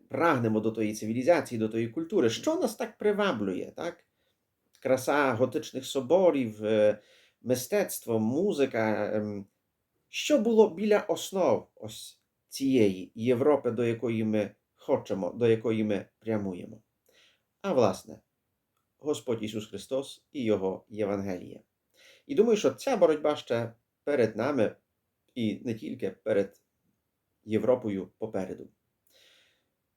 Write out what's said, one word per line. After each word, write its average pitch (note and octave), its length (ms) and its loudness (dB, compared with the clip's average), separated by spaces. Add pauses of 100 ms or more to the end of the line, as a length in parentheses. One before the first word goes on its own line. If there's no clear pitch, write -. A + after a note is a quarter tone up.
прагнемо A#2+ 500 2
до A2 120 0
тої A2 220 -2
цивілізації, B2 680 0
до A2 100 0
тої A2+ 180 -2
культури? E3 420 0
Що - 260 -2
нас D4 200 -2
так - 220 -8
приваблює, E3+ 760 -2
так? - 300 -10 (720)
Краса C3+ 540 2
готичних C3 520 -2
соборів, C3+ 800 2
е, G#2+ 340 4 (460)
мистецтво, B2 720 -2
музика, A#2 960 0
ем, G#2 320 -4 (640)
що - 280 0
було A3 320 6
біля G3+ 300 2
основ E3 760 0
ось - 440 -16 (300)
цієї G#2+ 680 2
Європи, B2 560 2
до A#2+ 140 0
якої A#2 380 -2
ми G#2+ 280 0 (240)
хочемо, G2 560 -2
до A#2 160 0
якої A2+ 360 2
ми G2+ 220 -2 (140)
прямуємо? G#2 640 -6 (800)
А G3 120 -2
власне, G#2 460 0 (800)
Господь B2+ 460 -4
Ісус G#2+ 240 -8
Христос - 640 -10
і D3+ 120 -8
Його F#2+ 460 -2
Євангеліє. G2 720 -6 (680)
І C#3+ 80 -6
думаю, G#3+ 220 4
що C3 140 0
ця B3+ 260 -2
боротьба D3+ 380 2
ще A#2 380 -4 (300)
перед B2 320 2
нами A#2 400 0 (600)
і G#2+ 280 -2
не A#2 100 -4
тільки G#2+ 360 -8
перед G2+ 520 -2 (840)
Європою G#2+ 720 0
попереду. G#2 500 -8 (1300)